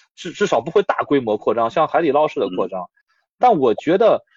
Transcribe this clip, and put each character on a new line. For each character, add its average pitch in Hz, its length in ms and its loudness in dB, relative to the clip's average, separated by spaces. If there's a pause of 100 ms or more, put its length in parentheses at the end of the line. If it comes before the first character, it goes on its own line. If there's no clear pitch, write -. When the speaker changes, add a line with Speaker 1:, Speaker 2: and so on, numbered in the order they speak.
(140)
Speaker 1:
至， - 180 -14
至 208 140 -2
少 127 160 0
不 151 80 -8
会 202 120 0
大 - 220 -2
规 139 160 0
模 107 160 -2
扩 110 180 -2
张， 113 160 -2
像 156 160 0
海 151 140 -2
底 165 100 0
捞 151 180 2
式 147 120 -8
的 98 160 -2
扩 101 100 -2
张。 92 140 -10
Speaker 2:
嗯。 87 120 -16 (460)
Speaker 1:
但 233 200 4
我 120 160 4
觉 175 240 0
得 190 260 2 (120)